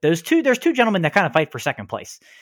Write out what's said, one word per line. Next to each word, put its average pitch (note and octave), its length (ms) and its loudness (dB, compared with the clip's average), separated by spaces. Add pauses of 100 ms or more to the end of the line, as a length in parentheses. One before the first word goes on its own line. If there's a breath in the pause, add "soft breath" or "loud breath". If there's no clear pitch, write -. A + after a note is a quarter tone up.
those E3 200 2
two, E4 220 0
there's B3 160 2
two E4 140 0
gentlemen A3+ 300 0
that D3+ 100 0
kinda F#3 180 2
fight D#3 200 0
for B2 80 -10
second A2 280 -6
place. - 320 -10 (220 soft breath)